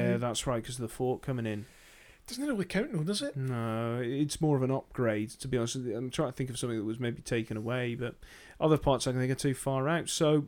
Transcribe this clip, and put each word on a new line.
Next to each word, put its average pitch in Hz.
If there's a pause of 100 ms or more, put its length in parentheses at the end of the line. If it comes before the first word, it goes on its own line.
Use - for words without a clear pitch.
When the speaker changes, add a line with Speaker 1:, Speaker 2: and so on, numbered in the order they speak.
(120)
Speaker 1:
side. 120
Speaker 2:
that's 117
right, 120
'cause 123
of 123
the 113
fork 127
coming 123
in. 107 (640)
Speaker 1:
Doesn't 254
really 220
count 220
though, 160
does 202
it? -
Speaker 2:
No, 117
it's 135
more 151
of 131
an 127
upgrade, 113
to -
be 127
honest. 117
I'm 123
trying 143
to 120
think 131
of 117
something 117
that 104
was 113
maybe 120
taken 113
away, 120
but 120 (460)
other 160
parts -
I -
can 127
think 127
are -
too 135
far 135
out. 165
So, 151